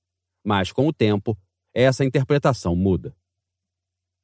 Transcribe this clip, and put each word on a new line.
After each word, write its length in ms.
mas 300
com 160
o 40
tempo, 440
essa 320
interpretação 680
muda. 400